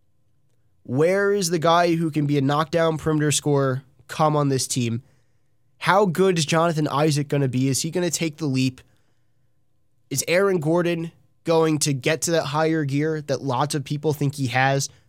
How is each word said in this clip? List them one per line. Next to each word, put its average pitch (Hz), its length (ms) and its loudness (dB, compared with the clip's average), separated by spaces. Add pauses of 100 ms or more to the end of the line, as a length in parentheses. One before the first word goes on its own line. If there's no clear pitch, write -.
(840)
Where 185 500 0
is 190 180 -2
the 170 100 -2
guy 170 340 4
who 165 160 -2
can 147 160 0
be 147 100 0
a 143 40 2
knockdown 156 580 0
perimeter 151 320 0
scorer 139 540 0 (240)
come 151 260 2
on 147 140 2
this 131 180 0
team? 117 380 -2 (720)
How 196 280 4
good 180 320 2
is 156 60 0
Jonathan 160 440 0
Isaac 147 400 0
gonna 143 180 0
be? 127 220 0
Is 131 140 -2
he 160 100 -6
gonna 175 180 -2
take 160 280 -4
the 160 80 -4
leap? 131 340 -2 (1300)
Is 139 160 -4
Aaron 185 320 2
Gordon 165 540 -2 (320)
going 160 340 2
to 147 140 0
get 151 300 -2
to 170 100 -2
that 156 140 2
higher 156 380 0
gear 151 380 -2
that 139 200 -4
lots 139 340 -2
of 139 80 -6
people 147 280 -2
think 143 220 -2
he 135 140 -4
has? 135 400 2 (200)